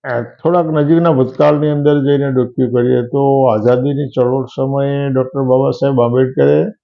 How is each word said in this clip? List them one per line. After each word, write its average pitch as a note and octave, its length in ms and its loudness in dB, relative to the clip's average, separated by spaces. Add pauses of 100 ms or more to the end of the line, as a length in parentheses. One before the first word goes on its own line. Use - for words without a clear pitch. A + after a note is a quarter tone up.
અ, A#2+ 180 -4
થોડાક E3+ 440 -2
નજીકના D#3 460 2
ભૂતકાળની D3 560 0
અંદર D3 360 0
જઈને C#3 280 0
ડોક્યુ B2 400 -2
કરીએ B2 300 0
તો C#3 440 0
આઝાદીની B2+ 600 0
ચળવળ B2+ 360 -2
સમયે C#3 640 -4
ડોક્ટર C3 340 -2
બાબા C3 280 2
સાહેબ C3+ 300 -2
આંબેડકરે C3+ 640 2 (200)